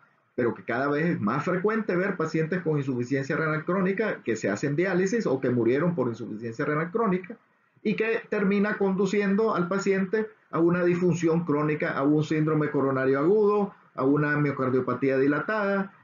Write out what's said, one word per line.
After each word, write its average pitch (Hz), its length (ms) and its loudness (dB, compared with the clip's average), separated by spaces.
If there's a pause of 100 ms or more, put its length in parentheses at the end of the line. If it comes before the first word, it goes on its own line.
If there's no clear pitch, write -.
(360)
pero 117 180 0
que - 100 -14
cada 123 240 -2
vez 147 200 0
es 143 120 0
más 120 240 -2
frecuente 208 520 -2
ver 185 220 -2
pacientes 160 440 -2
con 156 160 0
insuficiencia 135 580 -2
renal 156 300 -2
crónica 190 580 -2
que 113 120 -2
se - 140 -2
hacen 135 260 -2
diálisis 185 500 0
o 135 140 0
que 131 100 0
murieron 127 460 2
por 123 120 0
insuficiencia 113 580 -8
renal 156 260 -2
crónica, 220 460 -2 (440)
y 214 140 0
que 226 340 0
termina 202 480 0
conduciendo 202 760 0
al 170 120 0
paciente 190 600 0 (240)
a 156 80 -2
una 175 240 4
disfunción 170 640 2
crónica, 151 480 0
a 139 100 -2
un 151 200 4
síndrome 156 480 0
coronario 135 480 0
agudo, 202 540 2 (220)
a 127 80 -4
una 147 340 2
miocardiopatía 131 800 0
dilatada, 196 760 0 (100)